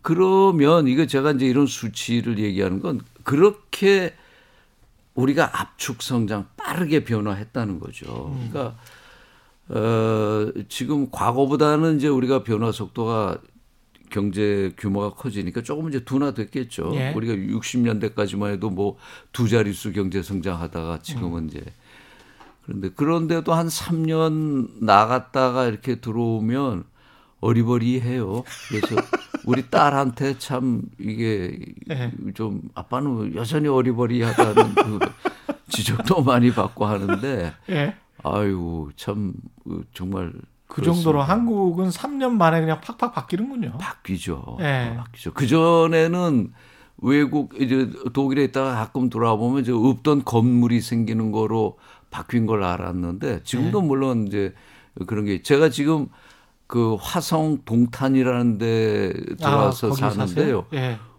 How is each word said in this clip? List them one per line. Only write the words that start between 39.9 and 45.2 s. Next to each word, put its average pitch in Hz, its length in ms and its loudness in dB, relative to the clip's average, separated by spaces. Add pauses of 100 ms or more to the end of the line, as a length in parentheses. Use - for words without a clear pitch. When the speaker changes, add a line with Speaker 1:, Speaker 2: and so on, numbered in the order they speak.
Speaker 1:
정말 92 380 -6 (340)
Speaker 2:
그 - 160 -8
정도로 160 380 2
Speaker 1:
그렇습니다. 139 120 2
Speaker 2:
한국은 196 580 2
삼 277 280 -6
년 247 180 0
만에 165 240 4
그냥 160 220 0
팍팍 - 320 -6
바뀌는군요. 196 640 -4
Speaker 1:
바뀌죠. 87 840 -8
Speaker 2:
예. 135 320 -2
Speaker 1:
어, 117 120 -8
바뀌죠. - 280 -12